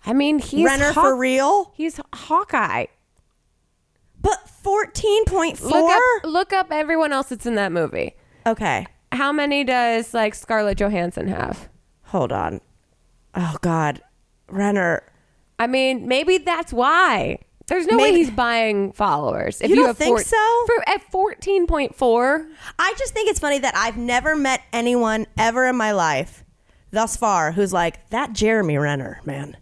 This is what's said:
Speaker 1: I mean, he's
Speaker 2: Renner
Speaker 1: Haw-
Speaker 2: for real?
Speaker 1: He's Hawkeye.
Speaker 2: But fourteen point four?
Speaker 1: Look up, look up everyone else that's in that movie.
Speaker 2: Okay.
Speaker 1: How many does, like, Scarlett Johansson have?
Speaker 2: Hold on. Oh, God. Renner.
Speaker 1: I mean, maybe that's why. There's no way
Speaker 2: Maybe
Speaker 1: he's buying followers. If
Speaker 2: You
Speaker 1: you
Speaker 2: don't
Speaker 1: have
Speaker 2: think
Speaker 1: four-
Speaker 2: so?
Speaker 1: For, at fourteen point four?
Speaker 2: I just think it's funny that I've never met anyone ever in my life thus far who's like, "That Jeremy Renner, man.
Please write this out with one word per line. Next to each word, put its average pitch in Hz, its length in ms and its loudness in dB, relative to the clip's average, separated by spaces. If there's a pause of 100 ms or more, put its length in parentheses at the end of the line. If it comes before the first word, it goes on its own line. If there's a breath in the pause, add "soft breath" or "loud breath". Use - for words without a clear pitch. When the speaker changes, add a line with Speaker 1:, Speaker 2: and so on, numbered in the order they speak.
Speaker 1:
I 208 80 -2
mean, 285 240 2
he's 285 280 0
Speaker 2:
Renner 277 260 4
Speaker 1:
Haw- 302 100 2
Speaker 2:
for 269 140 4
real? 269 580 2
Speaker 1:
He's 311 240 -6 (160)
Hawkeye. 302 720 -2 (1300)
Speaker 2:
But - 280 -2
fourteen 415 760 0
point 349 340 0
four? 240 120 -6
Speaker 1:
Look 311 200 6
up, 466 340 4
look 349 280 -2
up 370 180 0
everyone 311 420 0
else 269 180 -4
that's 233 160 -8
in 233 100 -2
that 196 160 -2
movie. - 420 -4 (320 soft breath)
Speaker 2:
Okay. 202 400 -2 (240)
Speaker 1:
How 277 220 -2
many 285 320 0
does, 233 500 0
like, 214 200 0
Scarlett 208 440 -2
Johansson 190 500 -2
have? - 400 -8 (360)
Speaker 2:
Hold 151 280 -4
on. 85 280 -4 (760)
Oh, 170 260 -4
God. 160 400 -2 (480)
Renner. 196 540 0 (560)
Speaker 1:
I 233 80 0
mean, 262 420 0
maybe 302 300 2
that's 330 340 -4
why. 277 680 2 (300)
There's 349 180 -2
no 427 100 4
way 427 140 6
Speaker 2:
Maybe 359 80 6
Speaker 1:
he's 294 120 2
buying 220 600 0
followers. 151 680 -2
If 277 100 0
Speaker 2:
You - 60 6
Speaker 1:
you - 60 8
Speaker 2:
don't - 60 6
Speaker 1:
have 233 100 -2
Speaker 2:
think - 200 2
Speaker 1:
four- 208 60 -2
Speaker 2:
so? 453 420 2
Speaker 1:
For, 466 220 0
at 403 220 -2
fourteen 381 560 0
point 311 280 -2
four? 254 520 0 (320 loud breath)
Speaker 2:
I 381 200 0
just - 160 -8
think 440 160 0
it's - 100 -2
funny 285 200 0
that 269 160 -2
I've 220 200 -2
never 247 400 0
met 269 260 0 (100)
anyone 233 540 0 (120)
ever 233 280 2
in 254 100 0
my 214 160 0
life 160 520 -2 (460)
thus - 260 -2
far 175 360 0
who's 185 200 0
like, 170 380 -2
"That 247 240 -4
Jeremy 208 440 0
Renner, 143 460 -4
man. 143 380 -10